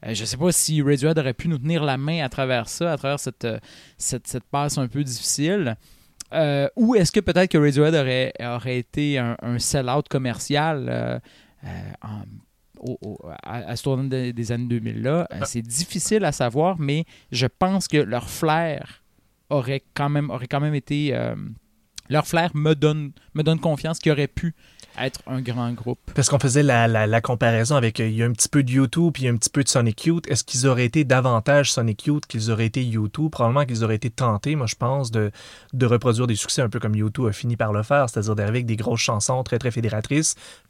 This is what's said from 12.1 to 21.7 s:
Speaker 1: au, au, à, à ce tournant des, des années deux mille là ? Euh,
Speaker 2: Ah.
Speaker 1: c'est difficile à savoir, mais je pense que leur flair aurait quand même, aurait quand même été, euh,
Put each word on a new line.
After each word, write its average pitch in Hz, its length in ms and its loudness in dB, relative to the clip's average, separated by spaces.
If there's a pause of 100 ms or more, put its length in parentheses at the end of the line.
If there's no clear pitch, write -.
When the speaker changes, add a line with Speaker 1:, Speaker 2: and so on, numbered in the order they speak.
Speaker 1:
au, 123 220 -8
au, - 180 -12 (240)
à, 113 140 -10 (120)
à 120 60 -6
ce - 80 -8
tournant 135 200 0
des, 127 300 -2
des 117 180 -6
années 120 160 -2
deux 117 120 0
mille 110 240 -6
là ? 156 280 0
Euh, - 100 -12
Speaker 2:
Ah. 139 40 -4
Speaker 1:
c'est 120 160 -6
difficile 170 640 -2
à 151 60 0
savoir, 147 480 0
mais 147 260 0 (260)
je 127 140 0
pense 185 420 0
que 156 100 2
leur 120 320 0
flair 160 760 -2 (460)
aurait 139 340 -2 (100)
quand 143 160 -2
même, 147 220 0
aurait 123 160 -6
quand 143 140 -2
même 151 140 0
été, 147 380 -2
euh, 120 220 -2 (720)